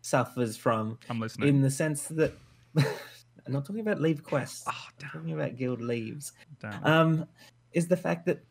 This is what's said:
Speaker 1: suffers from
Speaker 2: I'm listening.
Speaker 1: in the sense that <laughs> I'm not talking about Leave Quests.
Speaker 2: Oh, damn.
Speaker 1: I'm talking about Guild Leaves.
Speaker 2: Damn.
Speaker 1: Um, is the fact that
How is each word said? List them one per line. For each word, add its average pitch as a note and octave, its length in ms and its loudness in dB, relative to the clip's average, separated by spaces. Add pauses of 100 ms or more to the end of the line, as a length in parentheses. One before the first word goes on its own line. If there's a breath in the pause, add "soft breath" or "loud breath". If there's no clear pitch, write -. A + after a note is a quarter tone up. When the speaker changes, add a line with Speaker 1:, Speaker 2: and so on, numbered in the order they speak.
(120)
Speaker 1:
suffers A#2+ 460 0
from A2+ 420 0 (100)
Speaker 2:
I'm A#2 100 -4
listening. B2 300 0
Speaker 1:
in C#3 120 6
the C3+ 100 4
sense D3+ 380 -2
that D#3 240 2 (240)
<laughs> - 200 -4
I'm - 760 -4
not C#3 120 -2
talking G#3+ 160 -6
about G#3 180 0
Leave D#3 240 2
Quests. - 440 -4
Speaker 2:
Oh, - 40 -6 (280)
damn. C#3+ 140 -14
Speaker 1:
I'm D#3+ 80 -10
talking E3 120 -6
about D3 220 -4
Guild B2+ 260 -4
Leaves. A#2 520 -6 (260 loud breath)
Speaker 2:
Damn. G#2+ 260 -10
Speaker 1:
Um, D#3+ 400 4 (480 loud breath)
is E3+ 140 2
the F3+ 100 4
fact E3+ 300 -2
that - 240 -2